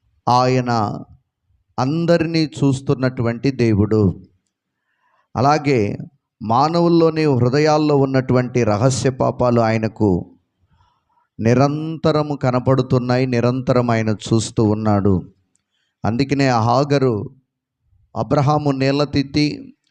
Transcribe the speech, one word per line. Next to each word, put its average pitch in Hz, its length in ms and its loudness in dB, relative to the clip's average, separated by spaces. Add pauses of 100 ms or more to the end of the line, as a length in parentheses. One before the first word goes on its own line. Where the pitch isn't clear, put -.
(300)
ఆయన 123 680 0 (800)
అందరినీ 165 680 0
చూస్తున్నటువంటి 127 1040 -2
దేవుడు. 107 680 2 (1120)
అలాగే 139 640 0 (460)
మానవుల్లోని 160 800 2
హృదయాల్లో 147 760 2
ఉన్నటువంటి 127 680 0
రహస్య 117 460 0
పాపాలు 123 520 0
ఆయనకు 107 680 0 (1080)
నిరంతరము 147 960 0
కనపడుతున్నాయి, 127 920 0
నిరంతరం 123 640 0
ఆయన 110 180 0
చూస్తూ 110 540 -2
ఉన్నాడు. 104 680 0 (720)
అందుకనే 135 440 0
హాగరు 123 800 0 (880)
అబ్రహాము 143 540 0
నీళ్ళతిత్తి, 143 1040 -2 (160)